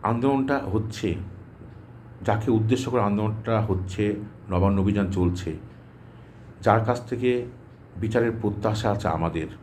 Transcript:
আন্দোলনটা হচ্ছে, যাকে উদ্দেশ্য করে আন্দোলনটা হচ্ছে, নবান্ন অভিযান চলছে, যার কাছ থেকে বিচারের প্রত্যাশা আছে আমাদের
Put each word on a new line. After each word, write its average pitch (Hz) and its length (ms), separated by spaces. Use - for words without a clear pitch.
আন্দোলনটা 135 560
হচ্ছে, 107 560
যাকে 110 300
উদ্দেশ্য 113 400
করে 123 100
আন্দোলনটা 107 600
হচ্ছে, 104 540
নবান্ন 98 320
অভিযান 101 300
চলছে, 87 460
যার 110 240
কাছ 120 240
থেকে 123 360
বিচারের 113 340
প্রত্যাশা 107 500
আছে 101 160
আমাদের 80 400